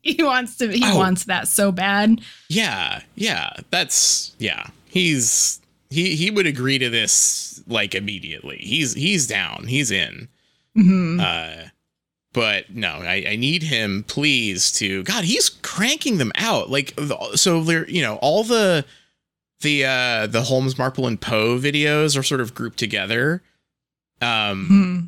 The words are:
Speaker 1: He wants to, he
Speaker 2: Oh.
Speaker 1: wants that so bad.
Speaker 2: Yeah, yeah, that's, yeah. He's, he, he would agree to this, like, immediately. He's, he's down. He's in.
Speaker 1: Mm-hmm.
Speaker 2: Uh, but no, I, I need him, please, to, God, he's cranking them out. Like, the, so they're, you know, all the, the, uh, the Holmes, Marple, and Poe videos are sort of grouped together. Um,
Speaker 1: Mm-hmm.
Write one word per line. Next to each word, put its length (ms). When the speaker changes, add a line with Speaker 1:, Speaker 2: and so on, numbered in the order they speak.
Speaker 1:
He 80
wants 340
to, 140
he 120
Speaker 2:
Oh. 140
Speaker 1:
wants 280
that 220
so 240
bad. 500
Speaker 2:
Yeah, 520
yeah, 360
that's, 720
yeah. 280
He's, 760
he, 260
he 160
would 160
agree 320
to 100
this, 800
like, 280
immediately. 640
He's, 360
he's 340
down. 400
He's 240
in. 360
Speaker 1:
Mm-hmm. 420
Speaker 2:
Uh, 500
but 400
no, 140
I, 280
I 60
need 280
him, 440
please, 680
to, 300
God, 200
he's 260
cranking 680
them 160
out. 340
Like, 260
the, 220
so 280
they're, 260
you 120
know, 160
all 260
the, 420
the, 240
uh, 420
the 160
Holmes, 340
Marple, 300
and 120
Poe 380
videos 600
are 60
sort 180
of 120
grouped 260
together. 640
Um, 60
Speaker 1:
Mm-hmm. 380